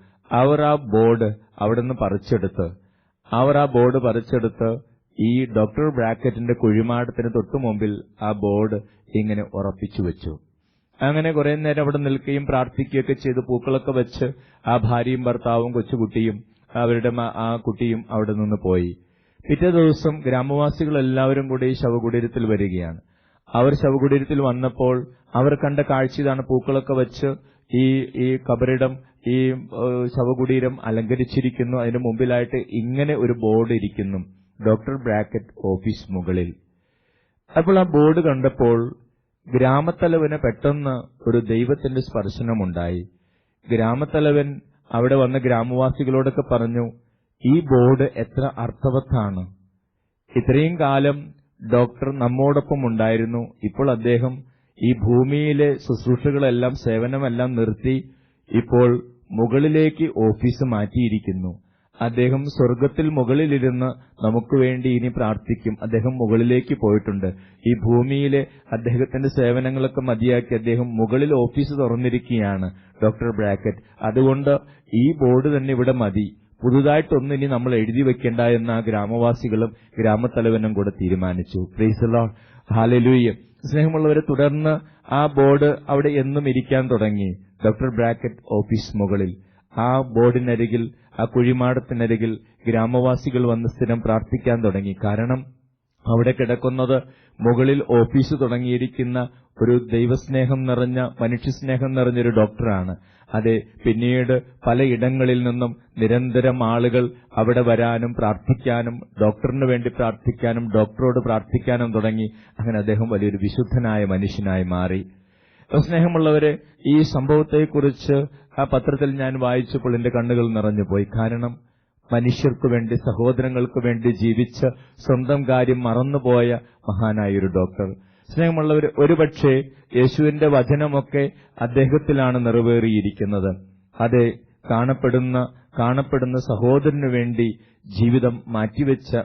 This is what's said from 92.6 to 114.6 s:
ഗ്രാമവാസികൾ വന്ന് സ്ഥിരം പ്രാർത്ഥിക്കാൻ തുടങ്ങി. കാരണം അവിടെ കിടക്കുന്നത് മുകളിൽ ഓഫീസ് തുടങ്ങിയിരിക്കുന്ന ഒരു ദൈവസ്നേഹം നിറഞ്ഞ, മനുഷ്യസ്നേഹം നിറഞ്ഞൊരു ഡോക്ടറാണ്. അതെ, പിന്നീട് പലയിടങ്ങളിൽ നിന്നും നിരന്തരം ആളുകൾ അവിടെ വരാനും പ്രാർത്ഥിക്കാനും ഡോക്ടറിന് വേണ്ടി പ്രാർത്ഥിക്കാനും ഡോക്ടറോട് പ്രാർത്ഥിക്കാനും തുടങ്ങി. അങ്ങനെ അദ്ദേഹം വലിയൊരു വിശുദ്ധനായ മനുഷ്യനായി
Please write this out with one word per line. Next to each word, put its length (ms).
ഗ്രാമവാസികൾ 800
വന്ന് 200
സ്ഥിരം 340
പ്രാർത്ഥിക്കാൻ 640
തുടങ്ങി. 400
കാരണം 420
അവിടെ 240
കിടക്കുന്നത് 720
മുകളിൽ 500
ഓഫീസ് 520
തുടങ്ങിയിരിക്കുന്ന 840
ഒരു 300
ദൈവസ്നേഹം 720
നിറഞ്ഞ, 460
മനുഷ്യസ്നേഹം 720
നിറഞ്ഞൊരു 380
ഡോക്ടറാണ്. 640
അതെ, 280
പിന്നീട് 560
പലയിടങ്ങളിൽ 760
നിന്നും 340
നിരന്തരം 680
ആളുകൾ 480
അവിടെ 240
വരാനും 520
പ്രാർത്ഥിക്കാനും 880
ഡോക്ടറിന് 440
വേണ്ടി 240
പ്രാർത്ഥിക്കാനും 840
ഡോക്ടറോട് 500
പ്രാർത്ഥിക്കാനും 680
തുടങ്ങി. 380
അങ്ങനെ 200
അദ്ദേഹം 300
വലിയൊരു 320
വിശുദ്ധനായ 640
മനുഷ്യനായി 580